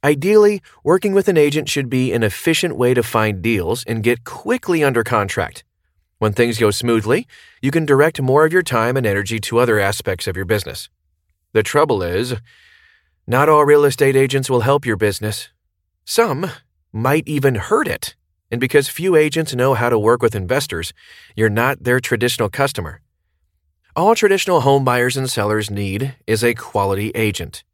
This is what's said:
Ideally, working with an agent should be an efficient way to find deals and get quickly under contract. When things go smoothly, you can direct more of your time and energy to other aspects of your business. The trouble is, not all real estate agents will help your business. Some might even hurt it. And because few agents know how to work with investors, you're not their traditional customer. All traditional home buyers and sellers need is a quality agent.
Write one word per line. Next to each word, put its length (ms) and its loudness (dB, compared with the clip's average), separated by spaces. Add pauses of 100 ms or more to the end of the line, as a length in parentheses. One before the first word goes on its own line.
Ideally, 560 4 (220)
working 300 2
with 160 2
an 80 4
agent 320 2
should 200 -4
be 220 0
an 120 0
efficient 520 -2
way 180 2
to 100 2
find 380 -2
deals 440 -2
and 180 -4
get 220 0
quickly 580 -2
under 180 2
contract. 640 -2 (540)
When 160 0
things 240 0
go 140 2
smoothly, 540 0 (360)
you 100 -2
can 140 0
direct 360 2
more 240 4
of 60 0
your 120 2
time 340 0
and 80 -2
energy 340 -2
to 200 -2
other 200 2
aspects 480 -4
of 80 -6
your 100 -8
business. 440 -6 (640)
The 100 2
trouble 380 0
is, 340 -4 (920)
not 200 2
all 180 6
real 200 6
estate 320 2
agents 320 0
will 120 2
help 240 2
your 120 -2
business. 520 -4 (560)
Some 460 -2 (400)
might 360 -2
even 280 0
hurt 320 -2
it. 280 -8 (360)
And 80 -4
because 300 2
few 260 -2
agents 400 0
know 180 2
how 160 0
to 80 2
work 240 2
with 140 0
investors, 580 -4 (420)
you're 140 2
not 360 -2
their 160 2
traditional 480 -2
customer. 520 -4 (960)
All 200 4
traditional 460 2
home 220 4
buyers 340 0
and 120 -4
sellers 420 -2
need 460 -6 (100)
is 160 0
a 100 2
quality 600 -4
agent. 480 -4 (100)